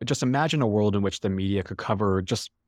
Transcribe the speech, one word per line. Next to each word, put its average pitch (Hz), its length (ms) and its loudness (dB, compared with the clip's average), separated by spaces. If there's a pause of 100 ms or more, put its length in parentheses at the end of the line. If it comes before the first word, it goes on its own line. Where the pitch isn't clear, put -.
just 135 180 -2
imagine 147 400 2
a 120 40 2
world 104 280 2
in 101 80 2
which 95 180 -2
the 107 100 -2
media 95 320 0
could - 160 -10
cover 98 440 0
just - 280 -4 (180)